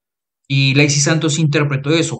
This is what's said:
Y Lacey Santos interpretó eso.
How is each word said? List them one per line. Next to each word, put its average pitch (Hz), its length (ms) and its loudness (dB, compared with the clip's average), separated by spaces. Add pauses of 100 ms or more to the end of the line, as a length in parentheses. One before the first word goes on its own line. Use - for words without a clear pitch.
(480)
Y 135 260 0
Lacey 143 260 2
Santos 160 400 0
interpretó 143 520 -2
eso. 165 280 -2